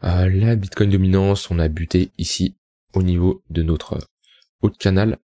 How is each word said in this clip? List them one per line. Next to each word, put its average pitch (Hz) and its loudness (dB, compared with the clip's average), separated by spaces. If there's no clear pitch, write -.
Euh, 92 2
la 104 2
Bitcoin 101 -2
dominance, 95 2
on 87 -2
a 82 2
buté 85 -2
ici 90 -4
au 92 0
niveau 90 0
de 82 -2
notre, 80 -2
euh, - -6
haut 110 0
de - -4
canal. 101 0